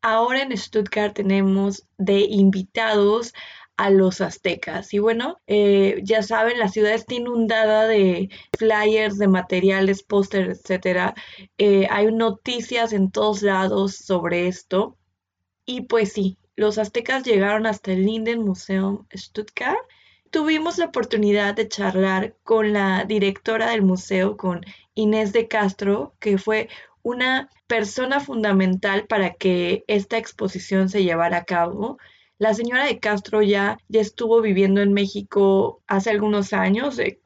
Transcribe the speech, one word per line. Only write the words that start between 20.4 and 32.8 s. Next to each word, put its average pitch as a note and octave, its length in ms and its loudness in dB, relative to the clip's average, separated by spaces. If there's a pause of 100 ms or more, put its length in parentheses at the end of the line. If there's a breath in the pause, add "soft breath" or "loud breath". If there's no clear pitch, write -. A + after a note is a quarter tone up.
la E4+ 60 0
oportunidad G#3 720 0
de G#3 100 -2
charlar F#3+ 800 -2
con A3 280 2
la G3 320 0
directora G#3+ 680 -2
del A3+ 120 0
museo, F#3 540 0
con F3 240 -4 (340 loud breath)
Inés G#3+ 380 0
de A3+ 160 0
Castro, G#3 720 -2
que G3 180 0
fue G#3+ 300 -2 (340 loud breath)
una B3+ 460 -4 (180)
persona B3+ 540 -2
fundamental G3+ 880 0
para G3 220 0
que F3+ 580 -2
esta G#3 300 -2
exposición F#3+ 680 -2
se G3 140 0
llevara E3+ 360 0
a F3 60 -6
cabo. F3 540 -4 (400 soft breath)
La A3 160 2
señora B3 300 0